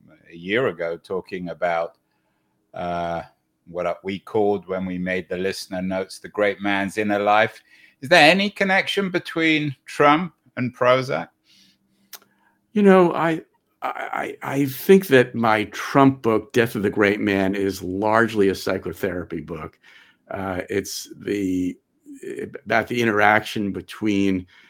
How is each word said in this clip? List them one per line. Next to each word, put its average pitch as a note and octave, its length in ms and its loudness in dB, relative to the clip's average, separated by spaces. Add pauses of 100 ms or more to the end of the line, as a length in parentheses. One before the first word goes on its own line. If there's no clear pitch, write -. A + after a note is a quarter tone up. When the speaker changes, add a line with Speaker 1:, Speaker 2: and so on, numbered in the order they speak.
(300)
Speaker 1:
a E2+ 60 -20
year G2+ 320 -2
ago E2+ 300 -6
talking F2+ 520 -10
about, E2+ 480 -4 (760)
uh, E2+ 500 -6 (460)
what F2 340 -6
we F#2+ 160 -8
called G2+ 480 -2
when F#2 180 -6
we F2+ 120 -8
made F2+ 300 -6
the F2+ 100 -8
listener F#2+ 440 -6
notes, F#2+ 380 -6
"The F2+ 100 -18
great G2+ 320 -2
man's G2 360 -4
inner G#2 220 -2
life." G#2 420 2 (400)
Is C3+ 60 -12
there D#3+ 240 6
any G3 180 0
connection F#3+ 600 -2
between D#3+ 680 -2 (100)
Trump D3+ 480 2 (220)
and A#2+ 180 -4
Prozac? B2+ 540 0 (1400)
Speaker 2:
You G#3 120 2
know, F#3+ 300 8
I, D#3+ 280 -2 (400)
I, - 600 -8
I C#3 240 -2
think F#3+ 420 4
that B2+ 280 6
my A2 300 2
Trump C3+ 560 4
book, A2 320 0
Death A#2+ 220 2
of G#2 80 -4
the G2+ 60 2
Great G#2 300 2
Man, G2 360 0
is G2 260 -4
largely G#2+ 680 2
a F2+ 60 -2
psychotherapy F2+ 840 -6
book. D#2+ 380 -14 (520)
Uh, F#2+ 380 -8
it's - 480 -8
the, F#2 600 -4 (880)
about A2 220 0
the B2 140 -2
interaction G#2 720 2
between G2 760 -2 (220)